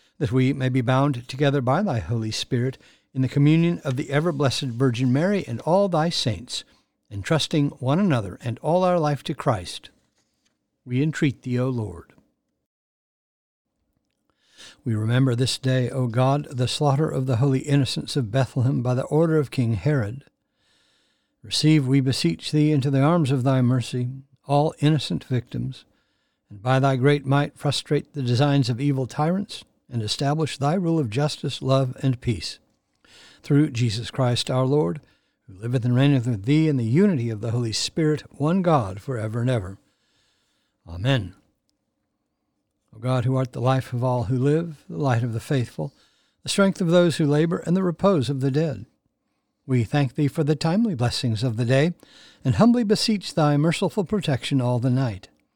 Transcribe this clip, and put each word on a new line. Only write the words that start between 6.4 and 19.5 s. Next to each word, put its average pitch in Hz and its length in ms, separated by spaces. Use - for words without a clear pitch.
entrusting 143 580
one 139 200
another 123 420
and 117 180
all 175 240
our 180 160
life 147 240
to 156 120
Christ, - 560
we 127 180
entreat 151 400
thee, 123 160
O 127 100
Lord. 104 440
We 113 120
remember 120 400
this 127 240
day, 131 300
O 127 180
God, 131 420
the 127 180
slaughter 147 420
of 139 160
the 127 120
holy 131 220
innocents 143 560
of 117 160
Bethlehem 135 500
by 123 140
the 131 80
order 156 340
of 139 140